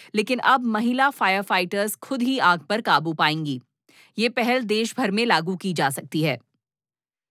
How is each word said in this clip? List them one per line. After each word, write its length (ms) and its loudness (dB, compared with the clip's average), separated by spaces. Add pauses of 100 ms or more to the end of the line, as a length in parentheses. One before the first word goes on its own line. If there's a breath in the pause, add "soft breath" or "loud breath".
(140 loud breath)
लेकिन 240 0
अब 260 4
महिला 460 2
fire 320 0
fighters 520 -2
खुद 280 -6
ही 160 0
आग 220 4
पर 200 -4
काबू 320 2
पाएंगी। 480 0 (580 soft breath)
ये 100 2
पहल 340 0
देश 340 -2
भर 140 0
में 160 0
लागू 300 2
की 160 -4
जा 180 0
सकती 320 -6
है। 160 0 (920)